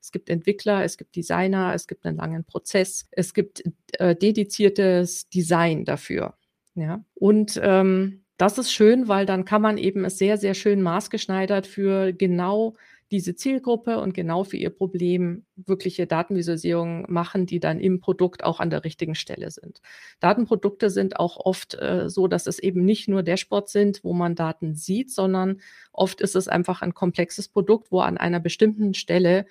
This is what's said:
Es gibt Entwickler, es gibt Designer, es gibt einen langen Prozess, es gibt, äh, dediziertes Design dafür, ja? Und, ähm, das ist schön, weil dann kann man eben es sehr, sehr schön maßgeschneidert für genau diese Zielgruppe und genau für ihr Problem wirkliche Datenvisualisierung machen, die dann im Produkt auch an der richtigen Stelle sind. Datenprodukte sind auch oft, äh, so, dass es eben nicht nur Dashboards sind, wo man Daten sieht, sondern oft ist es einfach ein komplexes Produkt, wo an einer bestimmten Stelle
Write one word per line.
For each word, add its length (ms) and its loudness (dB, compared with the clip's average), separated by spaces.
Es 100 -20
gibt 180 -10
Entwickler, 540 0
es 140 -4
gibt 180 -18
Designer, 580 0
es 140 -6
gibt 180 -12
einen 120 -4
langen 260 -6
Prozess, 680 -4
es 220 -2
gibt, 300 -2
äh, 200 2
dediziertes 1160 2
Design 560 2
dafür, 500 -6
ja? 260 -6
Und, 500 2
ähm, 600 2
das 220 2
ist 160 -4
schön, 340 6
weil 180 2
dann 200 0
kann 160 2
man 160 2
eben 260 0
es 140 -4
sehr, 200 2
sehr 160 0
schön 280 2
maßgeschneidert 840 -2
für 480 0
genau 640 0
diese 260 -4
Zielgruppe 640 -2
und 120 -4
genau 300 -2
für 140 -8
ihr 120 -2
Problem 760 -2
wirkliche 520 -4
Datenvisualisierung 1040 -2
machen, 360 -2
die 160 -4
dann 180 0
im 220 0
Produkt 420 0
auch 160 0
an 100 -2
der 140 -4
richtigen 320 -6
Stelle 340 -10
sind. 300 -20
Datenprodukte 680 2
sind 280 -2
auch 200 -2
oft, 380 -4
äh, 340 -2
so, 180 0
dass 200 -2
es 120 -6
eben 240 0
nicht 240 2
nur 160 0
Dashboards 480 -2
sind, 320 2
wo 100 -4
man 220 0
Daten 400 -4
sieht, 340 -4
sondern 520 -2
oft 260 0
ist 160 -2
es 140 -2
einfach 320 0
ein 120 -4
komplexes 540 -2
Produkt, 460 0
wo 80 4
an 160 0
einer 240 0
bestimmten 520 2
Stelle 560 4